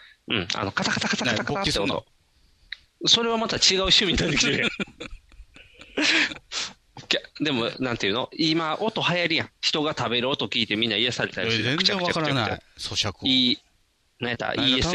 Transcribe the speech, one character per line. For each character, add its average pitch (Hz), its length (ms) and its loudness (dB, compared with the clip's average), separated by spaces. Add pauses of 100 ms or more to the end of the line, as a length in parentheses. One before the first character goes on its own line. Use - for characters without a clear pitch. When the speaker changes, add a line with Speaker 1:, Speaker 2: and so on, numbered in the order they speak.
(280)
Speaker 1:
う 117 120 0
ん。 92 140 -4
あ 110 100 -2
の、 98 80 -4
カ 190 120 -2
タ 208 80 -2
カ - 80 -2
タ 220 80 -2
カ - 100 -2
タ - 80 -2
カ 240 100 2
タ - 80 -2
カ 143 80 -4
タ 165 80 -2
っ 196 40 -2
て - 0 -
音。 - 0 -
Speaker 2:
ね、 - 0 -
勃 - 0 -
起 143 80 0
す 110 80 0
ん 101 60 0
の？ - 200 -4 (1000)
Speaker 1:
そ 233 160 4
れ 233 60 0
は 233 80 2
ま 220 120 -2
た - 80 -2
違 185 200 4
う 190 60 2
趣 190 240 4
味 165 80 2
に - 40 0
な 165 80 2
っ 160 40 0
て 143 80 0
き - 80 2
て - 40 2
る 135 100 0
や 117 60 0
ん。 - 40 -2
Speaker 2:
<laughs> - 60 -8 (2250)
Speaker 1:
き - 80 2
ゃ-、 - 40 -4 (200)
で 147 120 0
も、 117 260 0
な 127 160 -2
ん - 20 -2
て 104 100 -2
い 95 40 2
う 101 40 0
の？ 127 180 -2
今、 160 480 0
音 208 200 -2
流 131 60 0 (100)
行 175 120 2
り 160 80 0
や 113 80 0
ん。 - 60 -14 (100)
人 - 220 0
が 147 140 0
食 120 140 -2
べ 120 100 0
る 123 80 0
音 139 200 -2
聞 120 140 0
い 107 40 0
て 104 100 0
み 113 120 0
ん - 20 -2
な 101 60 0
癒 120 160 2
さ 120 140 -2
れ - 60 -8
た - 100 -6
り 113 80 0
す 113 80 0
る。 107 60 0
Speaker 2:
え、 120 120 0
全 - 20 0
然 190 200 2
わ 175 140 0
か 165 80 0
ら 143 140 0
な 113 140 2
い。 - 20 -2
Speaker 1:
く - 20 -2
ち - 0 -
ゃ - 60 -4
く - 220 -20
ち - 100 -8
ゃ - 0 -
く 101 60 -6
ち - 100 2
ゃ 95 60 -2
く - 80 -20
ち - 0 -
ゃ。 - 0 -
Speaker 2:
咀 - 0 -
嚼 - 40 -4
音。 - 40 2
Speaker 1:
い-、 127 300 4 (640)
な 120 80 -2
ん - 20 -2
や 117 40 -2
っ - 20 -4
た？ - 180 -2
Speaker 2:
何 - 20 -2
が - 60 0
楽 131 60 2
し - 0 -
い - 20 4
の？ 127 40 4
Speaker 1:
イ - 0 -
ー 127 40 2
エ 123 40 2 (120)